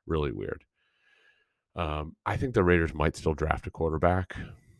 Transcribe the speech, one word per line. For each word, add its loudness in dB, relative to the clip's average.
Really -2
weird. -8
Um, -6
I -2
think -4
the 4
Raiders 4
might 2
still 0
draft -2
a -8
quarterback. 0